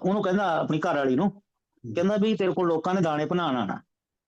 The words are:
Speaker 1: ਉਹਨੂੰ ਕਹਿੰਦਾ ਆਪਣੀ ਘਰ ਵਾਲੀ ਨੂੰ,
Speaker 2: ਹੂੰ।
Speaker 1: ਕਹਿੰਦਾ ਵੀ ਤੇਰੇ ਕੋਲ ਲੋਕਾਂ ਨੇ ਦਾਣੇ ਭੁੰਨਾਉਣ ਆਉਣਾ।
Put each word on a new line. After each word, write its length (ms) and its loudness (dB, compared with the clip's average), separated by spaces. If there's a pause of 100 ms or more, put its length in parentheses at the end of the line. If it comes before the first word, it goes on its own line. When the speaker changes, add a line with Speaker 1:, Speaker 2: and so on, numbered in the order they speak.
Speaker 1:
ਉਹਨੂੰ 200 0
ਕਹਿੰਦਾ 360 0
ਆਪਣੀ 200 -2
ਘਰ 160 -2
ਵਾਲੀ 200 2
ਨੂੰ, 140 2
Speaker 2:
ਹੂੰ। 640 -16
Speaker 1:
ਕਹਿੰਦਾ 220 0
ਵੀ 200 2
ਤੇਰੇ 180 0
ਕੋਲ 140 0
ਲੋਕਾਂ 260 0
ਨੇ 80 2
ਦਾਣੇ 240 0
ਭੁੰਨਾਉਣ 300 -2
ਆਉਣਾ। 200 -2 (520)